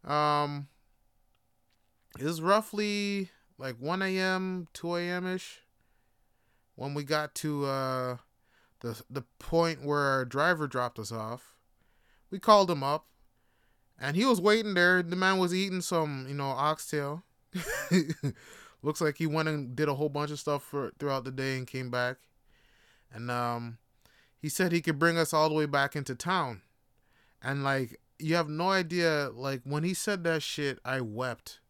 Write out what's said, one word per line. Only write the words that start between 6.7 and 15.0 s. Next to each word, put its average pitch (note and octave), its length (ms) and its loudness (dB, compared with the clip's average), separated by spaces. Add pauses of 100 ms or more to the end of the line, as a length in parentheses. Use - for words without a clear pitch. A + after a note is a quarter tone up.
When C#3+ 140 -6
we D3 100 -4
got D3+ 320 -2
to, D3 300 -2
uh, C3 520 -2 (600)
the, A#2 300 -8
the C3 140 -6 (140)
point E3 460 0
where D3 160 0
our C3+ 260 2
driver D3+ 420 2
dropped B2 300 -2
us A2 140 -8
off, A2+ 440 -10 (760)
we G3 80 -8
called G3+ 320 8
him C#3+ 120 0
up, D3 220 -2 (920)
and C#3+ 160 -2
he G3 80 4
was B3 160 6
waiting G#3 360 4
there. F3+ 280 6